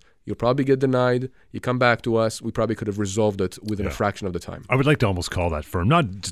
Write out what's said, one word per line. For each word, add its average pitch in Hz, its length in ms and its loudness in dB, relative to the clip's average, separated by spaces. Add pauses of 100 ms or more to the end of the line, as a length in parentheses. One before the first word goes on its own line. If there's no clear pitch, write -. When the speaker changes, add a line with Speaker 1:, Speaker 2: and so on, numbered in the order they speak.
(240)
Speaker 1:
you'll 104 120 -6
probably 127 280 2
get 135 160 4
denied. 127 520 0 (200)
You 120 80 -10
come 127 200 -2
back 120 240 4
to 117 120 0
us, 113 260 0
we 113 100 -6
probably 110 240 -2
could 104 120 -8
have 101 120 -4
resolved 101 420 0
it 92 220 -4
within 101 240 -4
a - 20 -4
Speaker 2:
Yeah. 71 60 -8
Speaker 1:
fraction 101 320 -2
of 90 60 -4
the 85 60 -4
time. 82 300 -12
Speaker 2:
I 127 60 2
would 131 100 4
like 151 140 4
to 113 80 4
almost 90 240 -2
call 87 180 0
that 78 160 -4
firm, 92 240 0
not 113 320 2
t-, - 100 -8